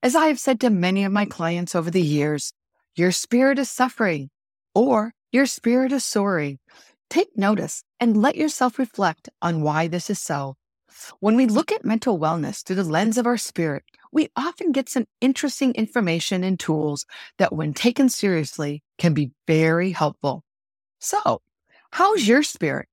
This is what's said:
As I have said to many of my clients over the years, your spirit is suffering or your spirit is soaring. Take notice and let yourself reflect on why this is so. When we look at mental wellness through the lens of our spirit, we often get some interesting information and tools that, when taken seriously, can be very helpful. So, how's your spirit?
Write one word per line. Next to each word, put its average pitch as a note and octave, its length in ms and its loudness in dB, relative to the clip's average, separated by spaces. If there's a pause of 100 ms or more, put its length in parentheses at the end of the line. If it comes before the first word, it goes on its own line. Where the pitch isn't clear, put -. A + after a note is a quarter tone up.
As B3 120 2
I D#4+ 140 4
have C#4 100 -2
said B3+ 220 0
to A#3+ 100 2
many F#3+ 320 2
of G3 80 -2
my G#3 140 2
clients F3 500 -4
over E3+ 160 -2
the F#3 100 2
years, D3 520 0 (420)
your F3+ 160 2
spirit C4 480 2
is C4+ 100 -4
suffering F3+ 640 -2 (420)
or A3+ 400 2 (180)
your C4 140 2
spirit B3+ 460 0
is C4+ 120 -2
soaring. E3+ 540 -2 (540)
Take - 260 0
notice G3+ 460 0 (160)
and A3+ 200 2
let B3+ 160 2
yourself D4 440 -2
reflect G3 500 -2 (140)
on E3+ 180 0
why D3+ 260 0
this E3+ 220 -6
is G3+ 80 -2
so. C#3 400 -8 (600)
When G#3+ 160 2
we C4 100 6
look A#3+ 260 2
at - 140 -4
mental A3 320 0
wellness D#3+ 460 -2
through F#3 140 -4
the G3 60 0
lens G3 360 0
of A#3+ 80 0
our A#3+ 100 0
spirit, D#3 460 -4 (280)
we D4+ 240 2
often E4 360 -2
get C4 180 -2
some A#3 160 -2 (160)
interesting C4 540 0
information F#3 680 0
and F#3+ 160 0
tools D3+ 460 -2 (320)
that, - 160 0
when D3+ 220 -4
taken B3 340 2
seriously, D#3 720 -2 (160)
can E3+ 160 2
be C#3+ 200 0 (120)
very D#3+ 460 2
helpful. D3 520 -2 (560)
So, - 440 -2 (480)
how's F#4 360 2
your B3 140 6
spirit? C#3 520 -4